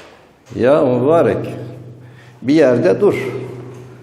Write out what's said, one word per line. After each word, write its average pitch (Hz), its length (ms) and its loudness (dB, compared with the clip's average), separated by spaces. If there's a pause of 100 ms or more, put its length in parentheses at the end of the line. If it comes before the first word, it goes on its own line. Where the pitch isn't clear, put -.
(560)
Ya 131 260 2
mübarek, 127 720 0 (880)
bir 135 120 0
yerde 160 460 2
dur. 175 320 0 (720)